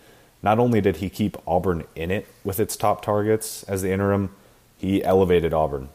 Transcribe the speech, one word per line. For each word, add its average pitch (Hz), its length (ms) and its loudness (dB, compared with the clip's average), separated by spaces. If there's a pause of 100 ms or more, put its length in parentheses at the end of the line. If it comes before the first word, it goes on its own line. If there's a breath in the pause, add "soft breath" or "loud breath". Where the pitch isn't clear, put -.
(420 soft breath)
not 107 160 2
only 120 220 2
did 95 160 2
he 95 120 -6
keep 104 280 -4 (100)
Auburn 87 380 0 (100)
in 82 160 -6
it 101 160 -6 (180)
with 95 140 -6
its 104 180 -2
top 104 280 0
targets 107 600 -2
as 98 180 -6
the 95 100 0
interim, 98 420 0 (420 soft breath)
he 95 280 0
elevated 87 500 4
Auburn 71 400 -2